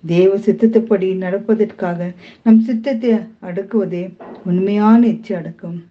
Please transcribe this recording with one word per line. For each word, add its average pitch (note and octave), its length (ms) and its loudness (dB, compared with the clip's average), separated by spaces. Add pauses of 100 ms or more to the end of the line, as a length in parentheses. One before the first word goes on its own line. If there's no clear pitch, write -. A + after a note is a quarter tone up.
தேவ F#3 320 2
சித்தத்தைப்படி G#3+ 760 2
நடப்பதற்காக F#3 960 -4 (320)
நம் A3+ 160 6
சித்தத்தை A#3 520 -2 (300)
அடக்குவதே F#3 680 -6 (360)
உண்மையான G#3 640 2
இச்சை G#3 300 -6
அடக்கம். E3+ 540 -12